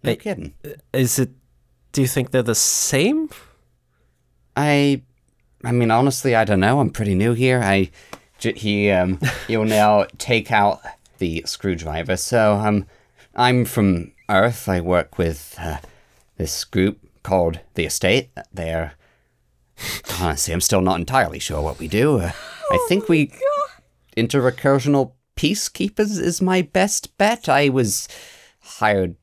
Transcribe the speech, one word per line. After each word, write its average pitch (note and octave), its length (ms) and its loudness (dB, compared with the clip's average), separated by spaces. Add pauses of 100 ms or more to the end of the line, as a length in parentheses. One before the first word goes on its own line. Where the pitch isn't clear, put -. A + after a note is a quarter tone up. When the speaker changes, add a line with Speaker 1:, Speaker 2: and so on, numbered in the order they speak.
Speaker 1:
No - 100 -2
Speaker 2:
I, - 20 0
Speaker 1:
kidding. - 400 -8 (380)
Speaker 2:
is B2+ 260 0
it, C3 120 0 (640)
do C#3+ 80 0
you C3+ 80 2
think C3 220 -2
they're B2+ 120 2
the A2+ 120 0
same? B3+ 720 0 (1300)
Speaker 1:
I, C#3+ 460 2 (640)
I A#2+ 80 -2
mean, A#2+ 180 2
honestly, C3 460 2
I A2+ 80 4
don't G2+ 160 2
know. A#2+ 200 4
I'm A2 100 2
pretty G2+ 240 -2
new G#2+ 200 2
here. B2+ 280 2
I, G2 280 2 (480)
j-, A2+ 160 -4
he, G2+ 360 0
um, F#2 280 2 (140)
Speaker 2:
<laughs> - 160 -12
Speaker 1:
he'll A2 160 0
now G#2 420 4 (120)
take A2+ 340 -2
out G2+ 280 2 (380)
the E2 260 -4
screwdriver. E2 720 -4
So, G#2+ 380 2
um, G#2 320 0 (480)
I'm B2 300 2
from F#2+ 480 0 (160)
Earth. G#2 400 2
I F#2 120 0
work F2 380 0
with, E2 420 -4
uh, D#2+ 180 -8 (580)
this - 280 -6
group F#2+ 360 -2 (240)
called E2+ 360 0 (140)
The E2 100 -2
Estate. G#2 460 0 (220)
They're, E2 400 -6 (1300)
honestly, E2 340 -2
I'm F2+ 60 -2
still G2+ 200 0
not F#2 200 0
entirely F2 400 -2
sure D2 220 -6
what D#2 180 -4
we E2 80 -10
do. A#2+ 320 2
Uh, E2+ 100 -4 (400)
I C5+ 80 2
Speaker 3:
Oh B4 100 -2
Speaker 1:
think A4 200 0
we, - 180 4
Speaker 3:
my - 100 -14
God. C#5+ 460 -4 (340)
Speaker 1:
interrecursional C3 960 0 (240)
peacekeepers G#3 840 -2
is - 200 -2
my F#3 220 2
best - 560 -2
bet. A3 300 0
I C#3+ 200 4
was B2+ 400 0 (540)
hired G2 600 -2